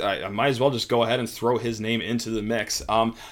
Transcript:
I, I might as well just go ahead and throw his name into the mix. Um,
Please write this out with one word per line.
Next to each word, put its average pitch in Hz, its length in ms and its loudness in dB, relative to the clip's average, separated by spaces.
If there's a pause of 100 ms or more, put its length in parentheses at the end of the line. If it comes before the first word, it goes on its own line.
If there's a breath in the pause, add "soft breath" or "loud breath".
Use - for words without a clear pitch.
I, 95 220 0
I - 20 -4
might 110 220 0
as 123 100 0
well 135 100 4
just 120 200 -2
go 117 140 4
ahead 117 160 2
and 117 100 -2
throw 120 280 0
his 117 220 -4
name 110 220 0
into 117 280 -2
the 110 120 -2
mix. 107 460 -2
Um, 113 280 2 (160 loud breath)